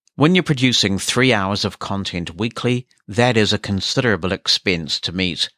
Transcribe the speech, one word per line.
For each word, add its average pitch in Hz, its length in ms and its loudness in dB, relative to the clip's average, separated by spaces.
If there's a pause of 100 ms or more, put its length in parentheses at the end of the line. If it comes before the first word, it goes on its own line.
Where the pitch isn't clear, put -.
(160)
When 156 180 4
you're 185 120 4
producing 120 520 2
three 123 360 2
hours 101 320 0
of 95 140 -6
content 92 580 -6
weekly, 120 500 -2 (180)
that 120 300 2
is 107 160 4
a 104 80 0
considerable 98 720 -2
expense 87 680 -2
to - 100 -6
meet 90 460 -2